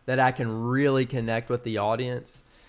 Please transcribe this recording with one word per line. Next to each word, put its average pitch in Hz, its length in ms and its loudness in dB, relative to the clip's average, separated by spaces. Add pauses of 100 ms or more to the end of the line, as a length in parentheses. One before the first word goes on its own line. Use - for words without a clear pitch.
that 127 120 0
I 131 140 6
can 113 320 -4
really 131 400 2
connect 117 460 -4
with 120 140 -4
the 110 140 -4
audience, 123 640 -4 (260)